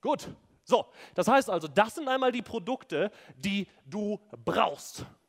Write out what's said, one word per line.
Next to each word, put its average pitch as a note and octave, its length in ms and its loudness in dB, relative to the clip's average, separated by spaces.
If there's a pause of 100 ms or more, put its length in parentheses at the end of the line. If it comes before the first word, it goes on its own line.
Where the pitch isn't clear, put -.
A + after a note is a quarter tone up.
Gut. - 280 -2 (360)
So, - 220 2 (280)
das F3 140 0
heißt C4 200 6
also, E3 200 -2
das G3+ 260 4
sind D4+ 140 -6
einmal C4 240 2
die A#3 100 -4
Produkte, G#3 680 -4 (260)
die G3 300 -2 (200)
du G#3 340 -6 (240)
brauchst. - 600 0 (240)